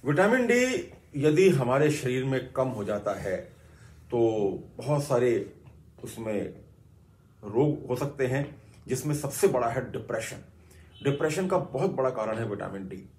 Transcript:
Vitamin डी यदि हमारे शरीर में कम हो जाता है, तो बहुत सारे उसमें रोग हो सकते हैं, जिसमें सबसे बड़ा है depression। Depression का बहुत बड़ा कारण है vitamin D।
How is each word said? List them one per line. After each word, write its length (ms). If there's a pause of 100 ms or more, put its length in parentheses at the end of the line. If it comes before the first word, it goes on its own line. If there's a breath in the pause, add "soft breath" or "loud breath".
Vitamin 420
डी 460 (240)
यदि 320
हमारे 420
शरीर 340
में 280
कम 160
हो 160
जाता 300
है, 220 (720 soft breath)
तो 80 (580)
बहुत 280
सारे 500 (500)
उसमें 500 (880)
रोग 420
हो 100
सकते 300
हैं, 360 (260 loud breath)
जिसमें 260
सबसे 340
बड़ा 200
है 240
depression। 440 (680 soft breath)
Depression 420
का 120
बहुत 320
बड़ा 200
कारण 280
है 80
vitamin 420
D। 200 (100)